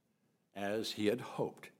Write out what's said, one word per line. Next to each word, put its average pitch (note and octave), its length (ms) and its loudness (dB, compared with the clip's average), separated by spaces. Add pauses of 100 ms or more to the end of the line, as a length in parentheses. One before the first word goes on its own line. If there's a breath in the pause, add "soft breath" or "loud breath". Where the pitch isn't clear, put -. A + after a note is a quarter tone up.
(560)
as G2+ 360 0
he G#2 140 2
had A#2+ 140 6
hoped - 600 -4